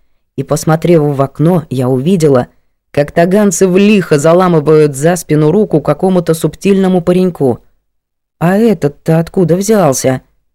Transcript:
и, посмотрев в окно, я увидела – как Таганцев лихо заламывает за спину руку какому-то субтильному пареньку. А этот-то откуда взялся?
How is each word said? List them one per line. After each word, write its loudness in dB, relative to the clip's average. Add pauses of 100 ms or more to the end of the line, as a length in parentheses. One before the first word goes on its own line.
(340)
и, -8
посмотрев 0
в -2
окно, 0
я -4
увидела – 0 (480)
как -2
Таганцев 0
лихо 2
заламывает 2
за 0
спину 0
руку -2
какому-то -2
субтильному -2
пареньку. -2 (800)
А 0
этот-то 0
откуда -2
взялся? 0 (320)